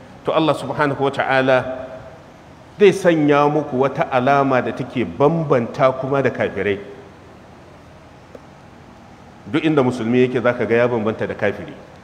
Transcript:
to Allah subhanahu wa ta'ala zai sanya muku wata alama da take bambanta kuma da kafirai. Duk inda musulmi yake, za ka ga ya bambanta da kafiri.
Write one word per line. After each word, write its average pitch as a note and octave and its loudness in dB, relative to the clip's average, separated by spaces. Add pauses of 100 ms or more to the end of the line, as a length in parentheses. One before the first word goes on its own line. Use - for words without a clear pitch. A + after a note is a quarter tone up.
(220)
to - -4
Allah D#3 2
subhanahu C#3+ -4
wa C#3 0
ta'ala C3 2 (1200)
zai G3 8
sanya D3 2
muku D3+ -2
wata C#3 0
alama C3+ 2
da A#2 -4
take B2 -6
bambanta C#3 0
kuma C#3 -2
da B2 0
kafirai. G2 -2 (2750)
Duk B2 -2
inda D#3 4
musulmi B2 2
yake, B2+ 0
za A#2+ 2
ka A#2+ -4
ga A2 2
ya A#2+ 4
bambanta A2 -4
da F#2 -6
kafiri. F#2+ -4 (320)